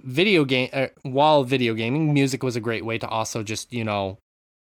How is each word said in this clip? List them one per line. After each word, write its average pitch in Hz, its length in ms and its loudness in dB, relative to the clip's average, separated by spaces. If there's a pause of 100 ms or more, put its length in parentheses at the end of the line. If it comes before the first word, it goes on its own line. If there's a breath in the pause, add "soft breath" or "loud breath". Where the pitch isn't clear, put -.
video 156 400 4
game, 127 280 0
uh, 131 160 -2 (140)
while 143 420 4
video 123 300 0
gaming, 143 400 0
music 139 280 2
was 123 140 -2
a 120 40 -4
great 107 240 -4
way 113 140 -4
to 110 100 -8
also 110 340 -4
just, 107 300 -8
you 117 120 -4
know, 101 340 -4 (540)